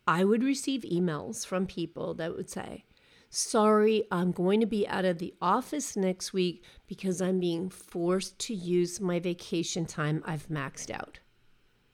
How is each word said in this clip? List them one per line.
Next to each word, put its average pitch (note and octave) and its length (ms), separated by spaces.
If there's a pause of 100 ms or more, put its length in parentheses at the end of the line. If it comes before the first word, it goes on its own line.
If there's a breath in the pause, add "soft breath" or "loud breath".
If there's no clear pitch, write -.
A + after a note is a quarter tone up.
I F3 160
would A3 200
receive C4+ 380
emails F3 640
from F#3 220
people E3 480
that E3+ 200
would - 140
say, - 360 (440 soft breath)
"Sorry, G#3+ 800
I'm F3+ 220
going F#3+ 300
to A#3 40
be G3+ 220
out F#3+ 180
of F3+ 120
the F3 240
office A#3+ 560
next F#3 360
week F3+ 300 (240 soft breath)
because F#3 340
I'm F#3 180
being F3 300
forced F3+ 680
to A#3 160
use F3 460
my F3 180
vacation F3 680
time D3+ 400
I've D3+ 220
maxed C#3+ 420
out." - 300 (760)